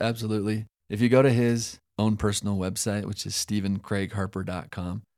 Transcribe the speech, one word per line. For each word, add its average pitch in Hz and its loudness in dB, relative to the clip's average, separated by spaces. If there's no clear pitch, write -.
absolutely. 110 -2
If 104 -6
you 120 4
go 127 8
to 135 8
his 117 2
own 107 4
personal 104 0
website, 101 -2
which 104 -8
is 101 -8
stephen 98 -2
craig 98 -4
harper 95 -4
dot 90 -8
com 92 -6